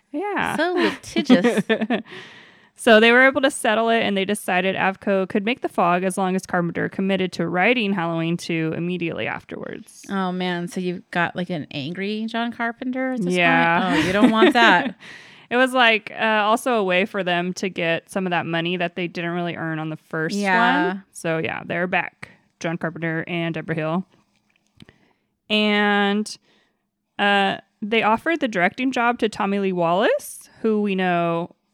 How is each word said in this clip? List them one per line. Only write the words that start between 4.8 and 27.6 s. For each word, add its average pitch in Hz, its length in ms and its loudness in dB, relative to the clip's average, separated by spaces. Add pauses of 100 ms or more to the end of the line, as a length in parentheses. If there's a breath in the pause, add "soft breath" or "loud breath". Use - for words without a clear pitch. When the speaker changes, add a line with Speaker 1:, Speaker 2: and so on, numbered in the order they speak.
Speaker 1:
could 208 160 -2
make 233 160 -2
The - 80 -6
Fog 180 380 0
as 185 120 -2
long 185 200 0
as 185 80 -6
Carpenter 175 420 -2
committed 190 460 -2
to 170 120 -2
writing 196 460 0
Halloween 170 460 -2
Two 160 360 -4
immediately 170 540 -6
afterwards. - 840 -12
Speaker 2:
Oh, 190 220 -2
man. 180 380 -4
So 190 100 -8
you've 180 320 -6
got, 175 240 -2
like, 175 140 -6
an 170 220 -6
angry 190 560 -6
John 233 260 -6
Carpenter 254 580 -6
at 254 60 -4
this 220 80 -2
point? 180 100 0
Speaker 1:
Yeah. 170 600 4
Speaker 2:
Oh, 311 100 2
you 185 60 0
don't 226 180 6
want 220 220 6
that. 226 480 4
Speaker 1:
<laughs> - 40 -20 (460 loud breath)
It 240 60 2
was, 254 160 4
like, 226 380 4
uh, 214 340 0
also 233 300 2
a 214 80 2
way 185 220 2
for 202 180 -4
them 175 300 0
to 196 160 -4
get 170 380 -4
some 190 200 -4
of - 20 -2
that 165 160 0
money 165 320 -2
that 170 180 -4
they 180 120 -4
didn't 170 240 -6
really 175 240 -4
earn 160 240 -6
on 160 100 -6
the 156 80 -8
first 160 380 -4
Speaker 2:
Yeah. 180 540 2
Speaker 1:
one. 190 220 -8
So, 160 280 -4
yeah, - 260 -6
they're 175 220 -4
back, - 420 -6 (300)
John 165 180 -4
Carpenter 165 500 -4
and 165 280 -4
Debra 160 180 -6
Hill. 160 320 -2 (1400 soft breath)
And, 208 880 2 (800)
uh, 202 400 2 (240)